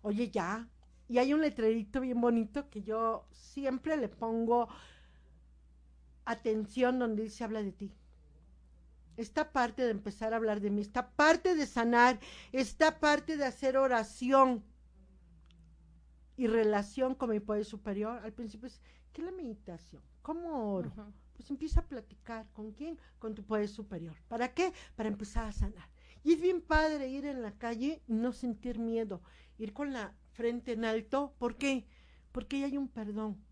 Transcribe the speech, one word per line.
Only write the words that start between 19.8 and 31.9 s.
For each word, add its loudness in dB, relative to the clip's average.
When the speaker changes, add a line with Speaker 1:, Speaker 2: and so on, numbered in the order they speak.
Speaker 1:
¿Cómo -4
oro?". -2
Speaker 2:
Ujú. -16
Speaker 1:
Pues -20
empieza -4
a -16
platicar. -14
¿Con -14
quién? -10
Con -8
tu -14
poder 0
superior. -10
¿Para -2
qué? 0
Para -2
empezar -2
a -6
sanar. -2
Y 6
es 4
bien 2
padre 2
ir -6
en -4
la -6
calle -4
y 0
no 2
sentir -6
miedo, -2
ir -6
con -6
la -6
frente -2
en -2
alto. -2
¿Por -2
qué? 0